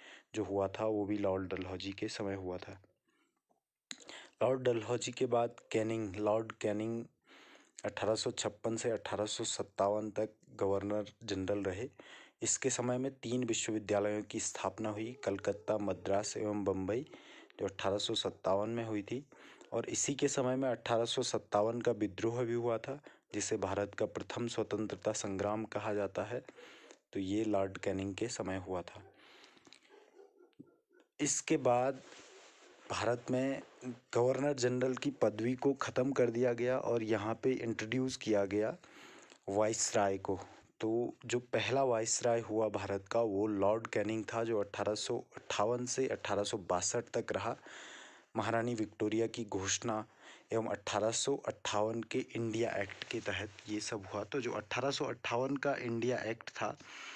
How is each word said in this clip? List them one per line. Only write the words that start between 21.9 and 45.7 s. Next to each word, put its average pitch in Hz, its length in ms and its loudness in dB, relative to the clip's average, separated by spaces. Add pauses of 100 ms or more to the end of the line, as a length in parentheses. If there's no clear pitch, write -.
विद्रोह 107 520 0
भी 117 100 0
हुआ 117 240 0
था, 135 220 -6 (340)
जिसे 104 240 0
भारत 98 380 0
का - 100 0
प्रथम - 420 -4
स्वतंत्रता 107 640 -2
संग्राम 104 540 0
कहा 104 280 -2
जाता 98 300 0
है। 120 200 -6 (680)
तो 101 60 -2
ये 98 240 0
लॉर्ड 98 340 0
कैनिंग 98 380 -2
के 110 120 -2
समय 95 300 -4
हुआ 92 240 -4
था। - 220 -14 (2250)
इसके 147 380 2
बाद 127 440 4 (880)
भारत 113 400 0
में 131 300 0 (520)
गवर्नर 131 400 4
जनरल 127 400 2
की 135 180 0
पदवी 113 440 2
को 139 180 2
ख़त्म 135 380 0
कर 127 180 4
दिया 120 240 2
गया 120 240 2
और 117 260 2
यहाँ 110 400 2
पे 131 80 4
इंट्रोड्यूस 120 640 -2
किया 104 280 4
गया 104 320 0 (720)
वाइसराय 104 680 4
को। 95 220 -2 (400)
तो 117 340 0 (120)
जो 120 140 0
पहला 120 440 2
वाइसराय 117 560 4
हुआ 110 300 2
भारत 98 420 -2
का, 117 100 4
वो 107 260 4
लॉर्ड 104 400 4
कैनिंग 107 460 0
था, 113 100 0
जो 113 160 2
अठारह 101 360 0
सौ 117 280 -2 (120)
अट्ठावन 123 500 0